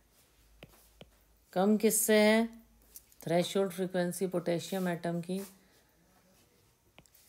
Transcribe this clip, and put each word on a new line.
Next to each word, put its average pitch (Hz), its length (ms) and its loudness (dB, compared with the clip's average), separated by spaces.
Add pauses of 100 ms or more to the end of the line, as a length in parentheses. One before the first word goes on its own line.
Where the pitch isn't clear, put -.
(1500)
कम 202 240 4
किससे 214 420 2
है 220 280 4 (760)
Threshold 180 480 0
frequency 180 560 -4
potassium 180 600 -4
atom 170 320 -4
की? 185 200 -6 (1900)